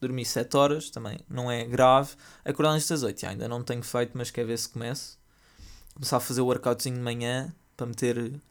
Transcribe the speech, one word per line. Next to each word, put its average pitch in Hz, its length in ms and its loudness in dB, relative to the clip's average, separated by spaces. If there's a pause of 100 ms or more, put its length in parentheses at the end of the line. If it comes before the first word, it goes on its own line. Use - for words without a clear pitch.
dormi 127 240 -2
sete 120 320 0
horas, 143 320 4
também 113 400 -10
não 123 220 -4
é 120 160 -2
grave. 127 480 6 (280)
Acordar 147 280 2
antes 156 180 2
das 156 140 0
oito, 110 240 -4
ainda 107 220 -6
não 120 140 -4
tenho 120 200 -4
feito, 123 340 -2
mas 123 140 -4
quero 120 180 -2
ver 117 100 -2
se - 100 -6
começo. 120 500 -8 (760)
Começar 135 220 0
a 120 40 6
fazer 127 200 0
o 127 60 4
workoutzinho 123 500 2
de 123 60 -4
manhã, 120 520 -2 (220)
para 123 100 -6
meter 120 540 0 (100)